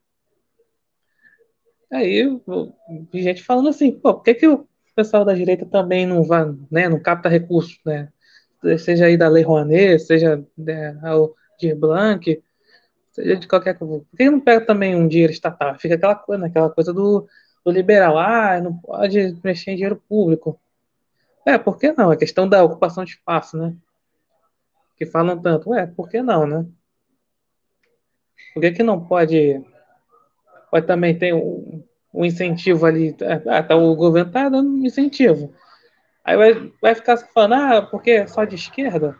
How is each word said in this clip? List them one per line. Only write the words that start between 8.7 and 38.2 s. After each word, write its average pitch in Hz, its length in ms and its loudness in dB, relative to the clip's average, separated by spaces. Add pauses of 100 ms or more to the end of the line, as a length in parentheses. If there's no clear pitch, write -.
Seja 170 280 2
aí 170 100 6
da 165 120 4
Lei 160 140 6
Rouanet, 156 580 2
seja, 160 440 0 (120)
né, 156 460 -10
Aldir 156 720 -4
Blanc, 170 680 0 (680)
seja 185 240 -2
de 180 120 -12
qualquer 180 300 -2
coisa. 156 320 -10
Por - 60 -20
que 262 140 4
não 285 100 2
pega 226 260 4
também 196 280 0
um 170 140 2
dinheiro 160 240 2
estatal? 143 460 -8
Fica 170 160 -4
aquela 196 200 0
coisa, 202 280 -6
né, 170 60 -6
aquela 160 220 0
coisa 165 220 -4
do, 202 340 -2 (380)
do 180 60 0
liberal, 185 480 2
ah, 202 420 0
não 175 180 -6
pode 196 640 -4
mexer 185 300 -6
em 190 40 -6
dinheiro 196 320 -6
público. 165 520 -2 (840)
É, 277 100 4
por 196 220 -4
que 302 140 0
não? 196 200 2
É 151 40 2
questão 185 320 -2
da 190 140 4
ocupação 170 420 -2
de 170 80 -16
espaço, - 440 -8
né? 165 180 -8 (1200)
Que 160 100 -10
falam 170 340 -2
tanto. 170 300 -2
Ué, 202 160 -2
por 170 220 -12
que 226 120 -4
não, 190 260 0
né? 160 200 -6 (1900)
Por 160 80 -10
que 170 120 2
que 175 100 -2
não 196 220 0
pode, 156 580 0 (1080)
pode 165 160 0
também 175 320 0
ter 175 160 -2
um, - 480 -8 (300)
um 170 120 -4
incentivo 170 640 -2
ali? 160 340 0
É, 160 280 -4
ah, - 140 0
tá, 160 140 2
o 165 180 4
governo 170 360 2
tá 269 180 -2
dando 269 200 0
um 269 160 -2
incentivo. 240 720 0 (720)
Aí 180 120 0
vai, 220 360 4 (100)
vai 226 120 4
ficar 233 220 0
falando, 226 380 0
ah, 262 280 2
porque 208 280 -4
é 208 160 2